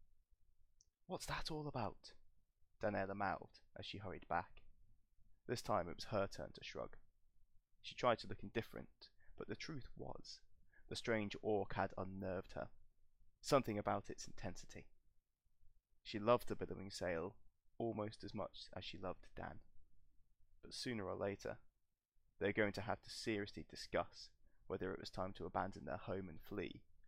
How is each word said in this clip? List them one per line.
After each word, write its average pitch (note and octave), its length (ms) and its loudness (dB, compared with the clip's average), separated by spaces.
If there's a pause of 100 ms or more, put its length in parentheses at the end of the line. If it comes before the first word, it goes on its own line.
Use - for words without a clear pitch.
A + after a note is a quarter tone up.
(1080)
"What's - 200 -2
that - 240 2
all D3+ 180 0
about?" A2 440 -2 (680)
Daniela G2 340 4
mouthed G2 460 2 (160)
as G2+ 100 -6
she G2 120 -6
hurried F2+ 300 -4
back. - 340 0 (840)
This B2 160 0
time F#2 260 4
it - 80 -2
was - 100 -4
her G2 200 4
turn - 260 -6
to - 120 -12
shrug. - 320 -4 (840)
She - 140 -8
tried A#2+ 260 6
to - 60 -8
look - 160 -2
indifferent, - 680 -4 (280)
but - 120 -4
the - 80 -2
truth C#3+ 400 -4
was, - 440 -6 (480)
the - 80 -2
strange G#2+ 460 4
orc G2+ 320 4
had G2 220 4
unnerved F#2+ 560 0
her. - 160 -2 (720)
Something A#2+ 380 6
about G2+ 320 2
its - 160 -6
intensity. - 600 -4 (1120)
She - 160 -2
loved A#2 300 8
the G#2 80 4
billowing F#2+ 340 -2
sail F2+ 460 0 (420)
almost G#2+ 460 0
as G2+ 100 -8
much - 400 -4
as G2+ 100 -4
she - 140 -6
loved F#2 380 -4
Dan. F2+ 240 -6 (1000)
But - 140 -12
sooner A2+ 300 0
or F#2 100 2
later, G2 440 0 (800)
they F#2+ 80 6
were G#2 40 6
going G#2 200 6
to - 80 -2
have G2 220 2
to - 80 -12
seriously G#2 580 0
discuss - 640 -2 (360)
whether F#2 260 0
it - 80 -4
was - 100 -6
time F#2 240 -2
to E2+ 120 -4
abandon F#2+ 380 0
their E2 120 -2
home F#2+ 320 -2
and E2 120 -8
flee - 420 -4 (260)